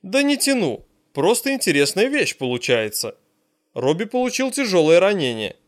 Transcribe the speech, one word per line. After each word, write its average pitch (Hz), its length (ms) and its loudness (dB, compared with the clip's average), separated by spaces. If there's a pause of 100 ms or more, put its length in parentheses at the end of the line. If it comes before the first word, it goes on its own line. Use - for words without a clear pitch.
Да 208 200 0
не 285 140 2
тяну. 220 500 -2 (280)
Просто 220 380 0
интересная 180 560 0
вещь 269 280 -2
получается. 120 800 -2 (580)
Робби 156 300 0
получил 254 480 -2
тяжёлое 180 480 4
ранение. 135 560 0 (120)